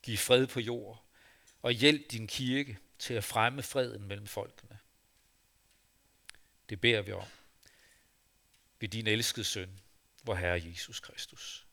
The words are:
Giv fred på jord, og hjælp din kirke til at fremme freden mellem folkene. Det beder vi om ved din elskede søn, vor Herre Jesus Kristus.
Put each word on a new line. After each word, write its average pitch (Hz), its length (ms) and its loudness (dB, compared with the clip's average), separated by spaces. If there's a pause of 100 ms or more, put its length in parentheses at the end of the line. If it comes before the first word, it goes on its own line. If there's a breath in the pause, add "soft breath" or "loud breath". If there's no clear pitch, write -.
Giv 110 140 -4
fred 127 300 6
på 123 140 -4
jord, 110 440 -6 (580 soft breath)
og 120 100 2
hjælp 143 380 6
din 113 160 -6
kirke 127 520 -2 (200)
til - 160 -6
at 104 100 0
fremme 123 380 2
freden 110 460 -4
mellem 101 180 -8
folkene. - 520 -10 (1900 soft breath)
Det 101 120 -8
beder 117 220 6
vi 98 100 -6
om 95 160 -8 (1500 soft breath)
ved 110 80 -4
din 107 180 -4
elskede 110 380 2
søn, 95 360 -6 (420)
vor 113 120 -2
Herre 87 320 0
Jesus - 340 -12
Kristus. - 720 -14